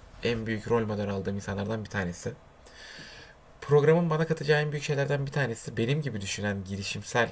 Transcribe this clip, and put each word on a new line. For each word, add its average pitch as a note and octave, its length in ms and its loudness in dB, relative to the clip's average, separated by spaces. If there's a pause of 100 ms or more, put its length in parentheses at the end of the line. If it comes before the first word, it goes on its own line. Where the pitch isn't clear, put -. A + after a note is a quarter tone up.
(220)
en A2+ 240 0
büyük A2 240 -2
rol A2+ 160 4
model G#2 240 -2
aldığım G2 260 -2
insanlardan G2+ 480 -2
bir - 60 -12
tanesi. F2 420 -2 (1300)
Programın D#3 500 6
bana D#3+ 160 2
katacağı D3+ 340 2
en D3+ 120 0
büyük D3 120 -4
şeylerden C#3 420 0
bir C#3 60 -6
tanesi A#2 440 -2
benim C3 260 2
gibi A#2 180 -4
düşünen, G2 440 -2
girişimsel G2+ 680 -2